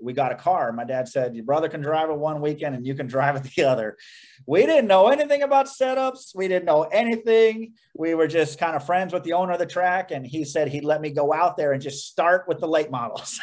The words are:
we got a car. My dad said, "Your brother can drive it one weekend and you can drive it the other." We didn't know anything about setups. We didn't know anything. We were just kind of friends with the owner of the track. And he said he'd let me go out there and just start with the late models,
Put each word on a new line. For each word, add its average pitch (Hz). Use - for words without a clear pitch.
we 123
got 131
a -
car. 147
My 117
dad 127
said, 123
"Your 113
brother 151
can 156
drive 156
it 151
one 151
weekend 151
and 123
you 135
can 139
drive 135
it 135
the 160
other." 117
We 185
didn't 285
know 196
anything 285
about 277
setups. 262
We 190
didn't 180
know 156
anything. 226
We 165
were 160
just 156
kind 165
of 139
friends 180
with 180
the 165
owner 180
of 175
the 175
track. 180
And 135
he 151
said 147
he'd 143
let 151
me 156
go 143
out 170
there 147
and 135
just 135
start 180
with 165
the 170
late 156
models, 120